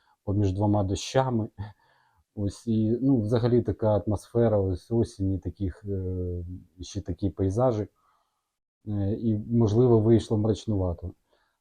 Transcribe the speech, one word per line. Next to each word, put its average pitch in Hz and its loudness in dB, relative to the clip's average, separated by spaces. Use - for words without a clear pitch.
поміж 101 2
двома 104 2
дощами. 113 -2
Ось 101 -6
і, 110 0
ну, 135 2
взагалі 113 2
така 107 0
атмосфера, 107 0
ось 95 -2
осінь 98 0
і 95 -4
таких, 92 -8
е, 92 -6
ще 92 -10
такі 95 -4
пейзажі. 104 0
Е, 101 -2
і, 110 -2
можливо, 117 4
вийшло 110 4
мрачнувато. 95 -2